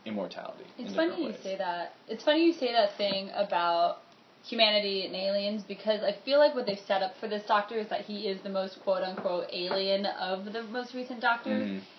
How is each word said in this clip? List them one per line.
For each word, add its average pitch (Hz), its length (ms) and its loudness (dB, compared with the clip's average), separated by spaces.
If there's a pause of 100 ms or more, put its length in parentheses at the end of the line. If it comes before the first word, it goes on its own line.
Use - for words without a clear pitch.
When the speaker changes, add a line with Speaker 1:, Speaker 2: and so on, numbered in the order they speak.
Speaker 1:
immortality - 580 -8 (140)
Speaker 2:
It's 226 100 -8
Speaker 1:
in 196 80 -8
Speaker 2:
funny 330 140 2
Speaker 1:
different 381 80 -6 (100)
Speaker 2:
you 208 60 -6
Speaker 1:
ways. - 80 -16
Speaker 2:
say 190 160 -6
that. 175 340 -4 (160)
It's 220 160 -8
funny 320 220 6
you 330 80 6
say 240 180 0
that 220 240 4
thing 196 400 -2
about 175 600 2 (500)
humanity 208 560 4
and - 100 -6
aliens, 202 480 -2
because 208 400 -2
I 202 100 2 (120)
feel 277 140 4
like 294 160 8
what 247 100 -2
they've 202 220 -2
set 190 160 2
up 190 180 -2
for 226 80 -6
this 208 180 -2
Doctor 208 300 2
is 214 120 -2
that 208 180 -2
he 208 220 -6
is 190 120 -4
the 202 80 -10
most 190 340 -4
quote-unquote 190 680 0
alien 196 540 0
of 190 440 -4
the 226 120 -6
most 240 320 -8
recent 247 260 -8
Doctors, 226 480 0
Speaker 1:
Mm-hmm. 190 100 -4 (200)